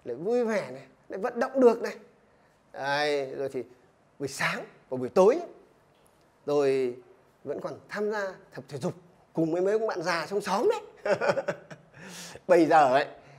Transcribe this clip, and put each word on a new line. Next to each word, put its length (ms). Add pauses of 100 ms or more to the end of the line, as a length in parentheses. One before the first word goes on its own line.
lại 100
vui 300
vẻ 260
này, 140 (240)
lại 100
vận 200
động 200
được 220
này. 140 (800)
Đấy, 640
rồi 120
thì 140 (560)
buổi 80
sáng 380 (240)
và 80
buổi 120
tối 260
ấy, 120 (1000)
tôi 500 (480)
vẫn 180
còn 120 (160)
tham 220
gia 100 (340)
tập 120
thể 100
dục 160 (400)
cùng 200
với 80
mấy 120
ông 140
bạn 140
già 240
trong 160
xóm 280
đấy. 460
<laughs> 20 (1300)
Bây 180
giờ 280
ấy, 120 (340)